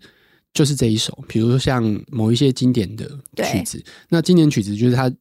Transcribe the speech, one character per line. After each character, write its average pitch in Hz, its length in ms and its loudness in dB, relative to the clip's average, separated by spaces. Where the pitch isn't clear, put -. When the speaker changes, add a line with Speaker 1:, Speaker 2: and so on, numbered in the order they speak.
Speaker 1:
就 156 120 2
是 143 100 0
这 131 120 0
一 110 100 2
首， - 200 -4
比 - 100 -2
如 113 100 2
说 123 80 2
像 127 240 0
某 110 240 0
一 - 20 4
些 139 160 2
经 127 220 0
典 107 240 -2
的 - 100 -10
曲 - 260 -2
子， - 160 -10
Speaker 2:
对。 - 60 -18
Speaker 1:
那 170 120 2
经 180 140 2
典 156 160 6
曲 135 100 0
子 101 140 -4
就 117 160 0
是 123 60 0
它， 131 120 0